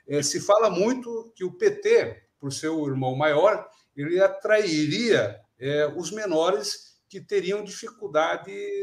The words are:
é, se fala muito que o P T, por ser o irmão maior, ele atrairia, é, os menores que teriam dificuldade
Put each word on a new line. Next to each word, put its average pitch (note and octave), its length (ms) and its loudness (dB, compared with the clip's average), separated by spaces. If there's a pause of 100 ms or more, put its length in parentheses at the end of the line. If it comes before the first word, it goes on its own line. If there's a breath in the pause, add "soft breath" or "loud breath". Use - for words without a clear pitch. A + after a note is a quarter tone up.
é, C#3+ 140 0
se D#3+ 180 -4
fala G#3+ 300 4
muito A3+ 640 -2
que F#3 80 -10
o F3+ 80 -4
P G#3 180 2
T, G#3 520 2 (160)
por C#3 120 -8
ser D#3 180 -6
o D#3 200 -2
irmão C3 260 -2
maior, D#3 540 2 (260 soft breath)
ele D#3 240 -2
atrairia, F#3+ 1200 2 (200)
é, D3 360 0
os E3+ 160 -8
menores G3 840 -2 (140)
que G3 120 -16
teriam G3 420 -2
dificuldade E3+ 880 -4 (320)